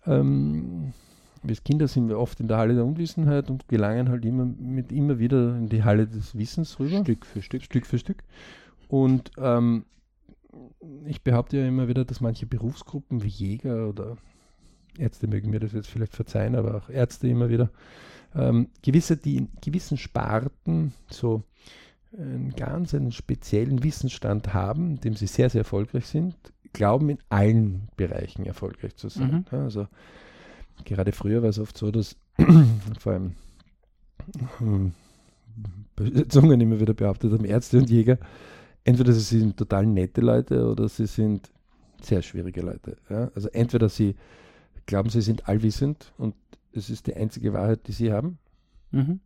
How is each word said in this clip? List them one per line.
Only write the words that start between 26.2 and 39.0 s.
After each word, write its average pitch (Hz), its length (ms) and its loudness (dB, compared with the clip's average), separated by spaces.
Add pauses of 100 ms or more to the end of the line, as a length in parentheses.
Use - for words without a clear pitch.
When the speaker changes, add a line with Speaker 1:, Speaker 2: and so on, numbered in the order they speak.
Speaker 1:
glauben, 127 380 2
in 143 80 -4 (100)
allen 104 680 2
Bereichen 92 500 -6
erfolgreich 95 500 -10
zu 107 140 -12
sein. 135 200 -2
Speaker 2:
Mhm. 170 220 0
Speaker 1:
Ja, 139 120 -4
also 104 220 -6 (1000)
gerade 98 280 -2
früher 110 300 -2
war 113 80 2
es 104 80 -2
oft 107 180 -8
so, 107 140 -4
dass 107 260 -2 (220)
<clears throat> 113 600 8
vor - 140 -2
allem, 92 220 -4 (1200)
hm, 98 340 0 (1040)
böse 117 340 0
Zungen 143 340 8
immer 113 180 2
wieder 110 140 2
behauptet 104 380 0
haben, 110 120 0
Ärzte 117 340 2
und 127 120 4
Jäger, 117 280 6 (680)
entweder 123 280 6